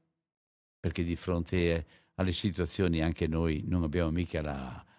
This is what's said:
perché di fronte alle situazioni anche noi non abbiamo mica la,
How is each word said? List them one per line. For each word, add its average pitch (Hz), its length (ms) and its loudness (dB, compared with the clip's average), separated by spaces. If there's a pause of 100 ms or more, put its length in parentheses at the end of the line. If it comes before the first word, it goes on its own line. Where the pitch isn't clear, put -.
(800)
perché 85 240 -2
di 85 140 0
fronte 85 720 0 (300)
alle 92 160 2
situazioni 85 680 2
anche 82 260 0
noi 80 400 0
non 87 160 0
abbiamo 80 280 0
mica 82 320 -2
la, 69 420 -6 (140)